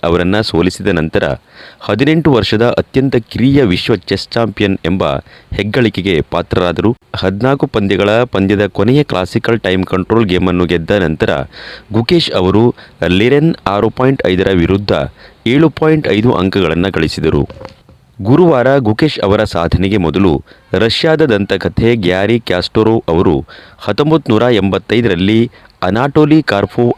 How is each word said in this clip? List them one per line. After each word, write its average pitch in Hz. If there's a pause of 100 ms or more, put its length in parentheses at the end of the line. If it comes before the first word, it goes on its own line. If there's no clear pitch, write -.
ಅವರನ್ನ 90
ಸೋಲಿಸಿದ 92
ನಂತರ 85 (560)
ಹದಿನೆಂಟು 147
ವರ್ಷದ 113
ಅತ್ಯಂತ 135
ಕಿರಿಯ 135
ವಿಶ್ವ 110
ಚೆಸ್ 95
ಚಾಂಪಿಯನ್ 104
ಎಂಬ 90 (500)
ಹೆಗ್ಗಳಿಕೆಗೆ 101
ಪಾತ್ರರಾದರು. 87 (180)
ಹದಿನಾಲ್ಕು 101
ಪಂದ್ಯಗಳ 101
ಪಂದ್ಯದ 98
ಕೊನೆಯ 117
ಕ್ಲಾಸಿಕಲ್ 110
ಟೈಮ್ 92
ಕಂಟ್ರೋಲ್ 110
ಗೇಮನ್ನು 90
ಗೆದ್ದ 82
ನಂತರ 85 (500)
ಗುಕೇಶ್ 117
ಅವರು 101 (320)
ಲಿರೆನ್ 123 (120)
ಆರು 104
ಪಾಯಿಂಟ್ 131
ಐದರ 95
ವಿರುದ್ಧ 95 (560)
ಏಳು 151
ಪಾಯಿಂಟ್ 156
ಐದು 107
ಅಂಕಗಳನ್ನ 90
ಗಳಿಸಿದರು. 78 (720)
ಗುರುವಾರ 135
ಗುಕೇಶ್ 120
ಅವರ 104
ಸಾಧನೆಗೆ 90
ಮೊದಲು 82 (300)
ರಷ್ಯಾದ 131
ದಂತಕಥೆ 104
ಗ್ಯಾರಿ 101
ಕ್ಯಾಸ್ಟೋರೋವ್ 110
ಅವರು 85 (320)
ಹತ್ತೊಂಬತ್ತು 147
ನೂರ 107
ಎಂಬತ್ತೈದರಲ್ಲಿ 107 (320)
ಅನಾಟೋಲಿ 143
ಕಾರ್ಪೋವ್ 101